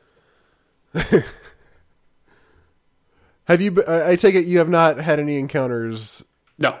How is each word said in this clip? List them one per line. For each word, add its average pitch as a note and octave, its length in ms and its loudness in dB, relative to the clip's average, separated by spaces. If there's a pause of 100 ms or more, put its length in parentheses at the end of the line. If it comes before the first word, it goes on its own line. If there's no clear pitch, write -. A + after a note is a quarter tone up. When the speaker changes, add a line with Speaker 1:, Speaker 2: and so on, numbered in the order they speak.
(1120)
Speaker 1:
know. D#3+ 160 4
Speaker 2:
<laughs> - 40 -20 (2000)
Have F3 160 2
you? G3+ 100 -2
b-, F#3 160 2
I, E3 260 0
I F3 40 4
take G3 180 4
it F3 120 2
you F3 120 2
have E3 100 2
not E3 300 2
had D3+ 220 -2
any D3 180 -4
encounters A#2+ 840 -6 (340)
Speaker 1:
No. B2+ 220 -2